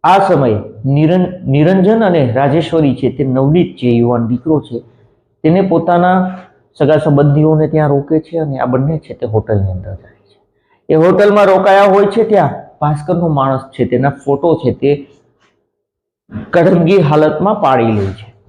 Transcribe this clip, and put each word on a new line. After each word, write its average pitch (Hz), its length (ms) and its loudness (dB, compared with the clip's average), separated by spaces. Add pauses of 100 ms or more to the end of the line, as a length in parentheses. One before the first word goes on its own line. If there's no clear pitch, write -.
આ 185 140 4
સમયે 143 400 2 (260)
નિરં-, 156 600 0
નિરંજન 185 560 2
અને 160 300 0
રાજેશ્વરી 143 640 0
છે 127 160 -2
તે 135 140 -6
નવનીત 135 520 0
જે 123 140 -2
યુવાન 120 360 0
દીકરો 127 340 -2
છે 117 180 -12 (640)
તેને 175 200 2
પોતાના 180 760 0 (360)
સગા 123 240 2
સંબંધીઓને 151 720 2
ત્યાં 156 200 0
રોકે 143 320 -2
છે 165 180 -10
અને 143 200 -6
આ 123 80 -2
બંને 135 320 -2
છે - 160 -14
તે 127 120 -8
હોટલની 104 440 -2
અંદર 92 240 -10
જાય - 200 -20
છે. - 240 -20 (500)
એ 151 60 0
હોટલમાં 196 520 4
રોકાયા 196 380 4
હોય 196 220 2
છે 220 180 -2
ત્યાં 202 260 0 (300)
ભાસ્કરનો 165 480 -2
માણસ 135 320 -2
છે - 240 -6
તેના 127 260 0
ફોટો 139 540 -2
છે 120 80 0
તે 143 340 -2 (1400)
કડંગી 175 500 2
હાલતમાં 156 600 0
પાડી 120 320 0
લે 101 140 -2
છે - 280 -14 (140)